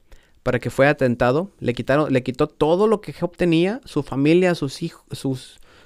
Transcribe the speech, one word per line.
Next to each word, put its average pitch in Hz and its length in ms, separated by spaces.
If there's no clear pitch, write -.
para - 160
que 123 100
fuera 143 260
tentado. 131 640
Le 120 140
quitaron, 139 380
le 131 100
quitó 131 260
todo 180 400
lo 214 120
que 151 140
Job - 240
tenía, 180 480
su - 180
familia, 165 520
sus 143 280
hijos, - 280
sus, - 500